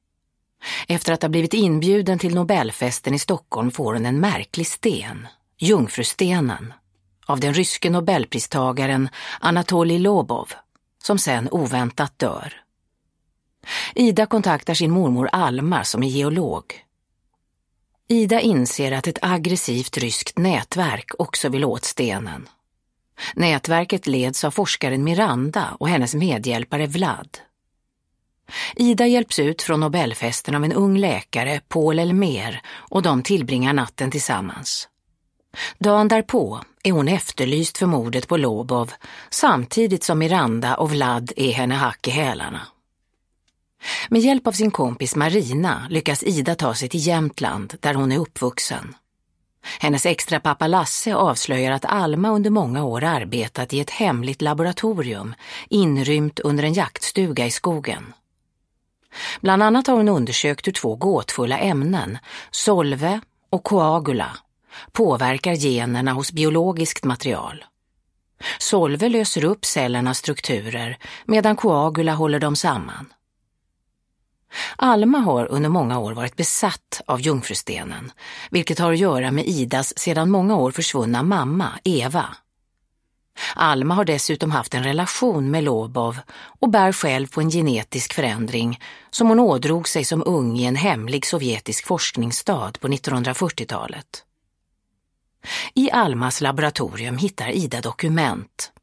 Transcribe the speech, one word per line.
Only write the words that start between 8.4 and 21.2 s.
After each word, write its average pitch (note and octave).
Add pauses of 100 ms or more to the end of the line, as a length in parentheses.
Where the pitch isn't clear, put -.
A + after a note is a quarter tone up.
Anatolij E3+
Lobov, F3+ (500)
som G3+
sen C3
oväntat C3
dör. - (1400)
Ida G#3+
kontaktar F#3
sin D#3+
mormor C3+
Alma, C#3+
som A2
är C3+
geolog. C#3 (1400)
Ida A3+
inser C#3
att C3+
ett D#3+
aggressivt E3+
ryskt A#2+
nätverk E3
också D#3